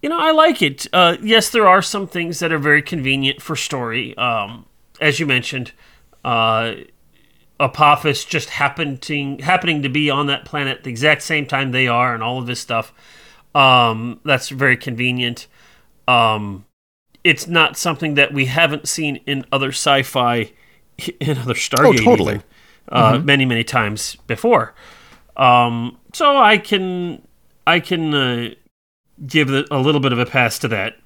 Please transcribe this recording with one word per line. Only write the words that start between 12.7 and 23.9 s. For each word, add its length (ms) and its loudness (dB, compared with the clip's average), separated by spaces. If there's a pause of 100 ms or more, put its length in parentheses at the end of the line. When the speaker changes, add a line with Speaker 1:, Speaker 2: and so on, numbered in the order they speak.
Speaker 1:
Um, 680 2
that's 240 -2
very 280 0
convenient. 720 -6 (600)
Um, 560 2 (580)
it's 240 -2
not 300 0
something 380 -4
that 200 2
we 120 0
haven't 420 -2
seen 380 -6
in 260 -4
other 160 -2
sci-fi, 840 0 (240)
<laughs> 460 -14
in 180 -2
other 160 -4
Stargate 460 4
Speaker 2:
Oh, 40 0
totally. 300 4
Speaker 1:
even, 80 -8 (460)
uh, 240 4
Speaker 2:
Mm-hmm. 120 2
Speaker 1:
many, 200 4
many 180 0
times 540 -4 (100)